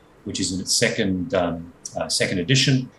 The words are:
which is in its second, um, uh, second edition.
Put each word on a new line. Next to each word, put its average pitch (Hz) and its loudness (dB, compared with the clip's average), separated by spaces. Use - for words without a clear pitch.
which 95 -6
is 95 -2
in 92 -4
its - -2
second, 95 0
um, 85 0
uh, 82 -4
second 101 0
edition. 131 2